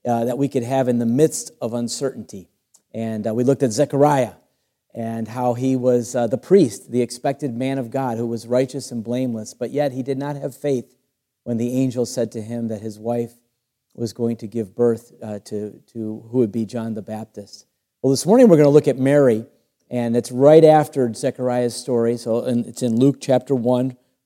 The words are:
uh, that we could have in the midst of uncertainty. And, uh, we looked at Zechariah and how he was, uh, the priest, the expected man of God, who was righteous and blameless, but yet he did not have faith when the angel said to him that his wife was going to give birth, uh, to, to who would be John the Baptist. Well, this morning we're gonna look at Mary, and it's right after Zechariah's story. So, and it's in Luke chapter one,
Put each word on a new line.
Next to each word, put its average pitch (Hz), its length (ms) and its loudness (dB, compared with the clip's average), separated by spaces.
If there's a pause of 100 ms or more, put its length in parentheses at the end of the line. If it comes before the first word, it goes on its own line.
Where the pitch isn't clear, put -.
uh, 120 200 0
that 123 120 -4
we 139 80 0
could 135 160 -2
have 131 240 0
in 120 140 0
the 120 40 0
midst 143 460 0 (100)
of 117 140 -6
uncertainty. 117 760 -8 (460)
And, 113 320 -6
uh, 110 80 -4
we 123 80 0
looked 135 220 2
at 113 80 0
Zechariah 139 640 2 (600)
and 113 320 -8
how 123 280 -2
he 131 200 -2
was, 123 400 0
uh, 120 140 0
the 104 100 -2
priest, 170 540 2
the 123 100 0
expected 139 540 -6
man 131 200 -4
of 120 140 -6
God, 127 280 -4
who 120 100 -4
was 113 180 -8
righteous 127 460 -2
and 117 100 -6
blameless, 117 500 -6
but 120 200 -8
yet 143 180 -2
he 127 140 -8
did 135 120 -6
not 143 200 -8
have 139 180 -10
faith 135 400 -4 (480)
when 120 140 -4
the 120 200 -4
angel 127 300 -2
said 113 240 -6
to 113 100 -12
him 117 280 -8
that 107 140 -8
his 107 180 -12
wife 117 320 -4 (640)
was 113 160 -4
going 117 240 -4
to 113 100 -12
give 101 300 -8
birth, 117 440 0
uh, 107 200 -10
to, 104 480 -10
to 110 420 -10
who 127 80 -2
would 110 140 2
be 113 120 -2
John 113 300 -8
the 107 80 -10
Baptist. 107 640 -14 (340)
Well, 135 100 2
this 135 160 0
morning 233 220 8
we're 170 80 8
gonna 147 120 6
look 147 200 6
at 127 100 0
Mary, 131 480 4 (420)
and 120 280 -2
it's 123 160 -2
right 151 320 8
after 143 500 4
Zechariah's 123 600 -2
story. 120 400 0
So, 117 260 -2
and 120 240 -2
it's 123 160 -12
in 117 140 0
Luke 139 240 2
chapter 131 340 0
one, 123 420 0 (300)